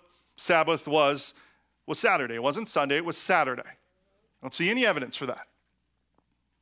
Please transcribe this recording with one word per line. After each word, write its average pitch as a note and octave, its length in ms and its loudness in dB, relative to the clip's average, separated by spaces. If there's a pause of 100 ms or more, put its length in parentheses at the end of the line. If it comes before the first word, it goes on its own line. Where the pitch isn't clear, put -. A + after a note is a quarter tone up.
(380)
Sabbath D#3+ 500 2
was, D3 460 2 (540)
was D3+ 100 -4
Saturday. D3 380 0
It A#2 80 -4
wasn't D3 260 -2
Sunday, C#3+ 280 0
it E3+ 80 -2
was E3+ 120 -6
Saturday. C3 460 0
I - 800 -20
don't C3 100 -8
see E3+ 160 0
any A#3+ 160 2
evidence D3 300 0
for C#3+ 100 -6
that. B2 220 -10 (1160)